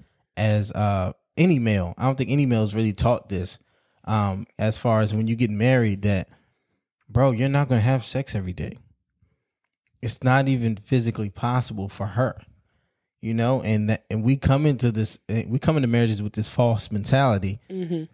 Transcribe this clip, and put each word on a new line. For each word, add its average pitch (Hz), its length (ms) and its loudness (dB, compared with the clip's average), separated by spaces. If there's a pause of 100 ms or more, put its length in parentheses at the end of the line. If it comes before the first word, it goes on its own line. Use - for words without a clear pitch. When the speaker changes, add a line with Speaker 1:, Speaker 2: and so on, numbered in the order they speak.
(360)
Speaker 1:
as, 107 360 2
uh, 98 400 0 (260)
any 170 200 4
male. 101 380 0
I 107 80 -4
don't 135 140 0
think 123 100 -2
any 143 160 2
male 117 200 2
is 101 100 -2
really 110 180 0
taught - 380 0
this, 90 280 -6 (460)
um, 101 400 -2 (140)
as 107 180 -2
far 113 240 2
as 104 140 0
when 110 140 -2
you 117 60 0
get 117 160 0
married, 107 520 2
that, 101 260 0 (800)
bro, 127 220 4
you're 123 180 0
not 139 220 0
gonna 120 100 4
have 123 240 2
sex - 300 -6
every 92 180 -4
day. - 240 -8 (1200)
It's - 240 -6
not 135 240 4
even 117 280 0
physically 113 540 -2
possible 117 580 -4
for 98 180 -8
her, 104 340 -2 (800)
you 113 140 -4
know? 117 280 0
And 107 280 0
that, - 200 -2
and 110 140 -2
we 135 120 4
come 139 300 2
into 123 240 2
this, 107 380 -4
eh, 110 180 -2
we 117 140 -2
come 160 160 2
into 135 100 2
marriages 117 360 2
with 104 100 -6
this 107 160 -4
false 117 420 0
mentality, 107 680 0 (100)
Speaker 2:
Mm-hmm. 175 440 -6